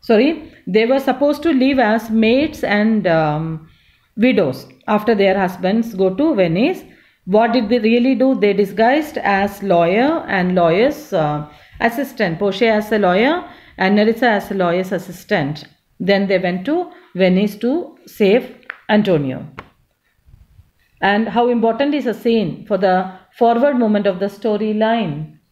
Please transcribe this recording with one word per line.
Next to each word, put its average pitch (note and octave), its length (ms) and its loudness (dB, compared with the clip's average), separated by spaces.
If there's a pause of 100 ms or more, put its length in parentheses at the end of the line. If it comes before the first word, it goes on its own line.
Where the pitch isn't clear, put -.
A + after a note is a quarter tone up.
Sorry, C4 500 0 (140)
they G#3+ 200 2
were C4 140 2
supposed C#4+ 440 -2
to E4+ 80 0
live C4 280 2
as A3+ 300 0
maids A3+ 540 0
and, G#3 420 0
um, D#3+ 640 -2 (460)
widows G3+ 500 0 (220)
after G#3+ 260 0
their G3 240 2
husbands F#3+ 560 -2
go F#3+ 220 0
to D4+ 180 0
Venice. G3 500 0 (420)
What G#3+ 260 2
did A#3 180 0
they A#3+ 100 2
really A#3+ 360 2
do? C4 180 2
They G3+ 200 0
disguised A3 640 0
as G3+ 440 -2
lawyer G3 680 0
and F3+ 280 -2
lawyer's, F3+ 580 0
uh, D3+ 340 -2 (320)
assistant. A#3 600 -4
Portia G3+ 320 0
as G#3+ 200 -2
a A3 60 0
lawyer A3 500 0 (300)
and F#3+ 180 2
Nerissa A3+ 340 2
as G3+ 200 -2
a G3 60 -6
lawyer's F#3 380 -2
assistant. E3+ 720 -6 (340)
Then G3 280 0
they F#3+ 100 0
went F3+ 280 -2
to F4 240 -2 (260)
Venice F#3 420 2
to C#4 480 -4
save - 500 0 (320)
Antonio. D#3+ 580 0 (1600)
And G#3 260 2
how A#3+ 220 2
important A#3 440 0
is C#4 140 -2
a G#3+ 60 -2
scene - 520 -2
for G#3 120 -2
the F#3 340 0 (260)
forward A#3+ 400 2
movement G#3+ 300 0
of F#3 120 -2
the G3 80 -2
storyline? G#3+ 1120 -2 (120)